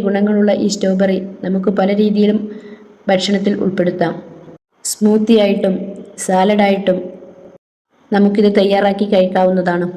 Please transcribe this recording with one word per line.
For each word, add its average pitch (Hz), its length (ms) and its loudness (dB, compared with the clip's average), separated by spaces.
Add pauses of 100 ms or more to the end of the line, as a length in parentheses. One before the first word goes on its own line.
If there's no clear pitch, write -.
ഗുണങ്ങളുള്ള 208 460 2 (140)
ഈ - 100 2
സ്ട്രോബെറി 190 420 0 (280)
നമുക്ക് 190 240 -2 (100)
പല 190 100 2 (120)
രീതിയിലും 208 380 2 (720)
ഭക്ഷണത്തിൽ 196 440 0 (100)
ഉൾപ്പെടുത്താം. 180 500 -2 (760)
സ്മൂത്തി 214 420 2 (100)
ആയിട്ടും 196 300 0 (520)
സാലഡായിട്ടും 190 760 2 (1160)
നമുക്കിത് 202 320 4 (120)
തയ്യാറാക്കി 196 520 2
കഴിക്കാവുന്നതാണ്. 185 840 0